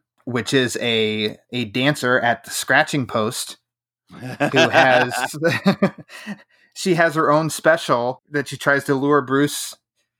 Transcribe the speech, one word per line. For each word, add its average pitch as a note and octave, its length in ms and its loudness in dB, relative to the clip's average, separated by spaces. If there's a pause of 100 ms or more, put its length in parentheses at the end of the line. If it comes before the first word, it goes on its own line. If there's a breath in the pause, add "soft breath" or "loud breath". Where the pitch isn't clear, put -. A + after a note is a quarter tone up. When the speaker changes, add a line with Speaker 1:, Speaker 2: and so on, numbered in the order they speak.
(260)
Speaker 1:
which A#2+ 280 -4
is B2+ 280 2
a, G#2+ 540 -2 (160)
a B2 140 -4
dancer B2+ 560 0
at A#2 240 0
the - 40 -16
scratching C#3 560 0
post A2+ 520 -4 (520)
who - 100 -20
Speaker 2:
<laughs> C#3 500 0
Speaker 1:
has, B2+ 680 2 (680)
<laughs> - 720 -18
she F#3 220 0
has E3 200 2
her D#3+ 140 2
own D#3 200 2
special B2+ 720 0 (100)
that C#3+ 160 -2
she C#3 80 -12
tries C#3 300 0
to C#3+ 100 0
lure C#3+ 260 2
Bruce, C#3 540 0 (440)